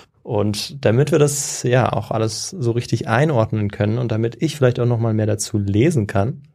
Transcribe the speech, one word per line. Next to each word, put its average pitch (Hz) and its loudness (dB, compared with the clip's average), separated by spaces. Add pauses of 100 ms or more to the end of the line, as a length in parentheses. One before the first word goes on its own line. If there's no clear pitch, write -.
(240)
Und 104 -2
damit 123 4
wir - 4
das 143 0
ja 123 2
auch - -4
alles 110 -2
so 127 -2
richtig 117 -2
einordnen 113 2
können 107 0
und 123 -2
damit 113 -2
ich 151 -2
vielleicht 127 2
auch 120 0
noch 120 0
mal 113 0
mehr 107 0
dazu 107 -2
lesen 104 2
kann, 101 -2 (120)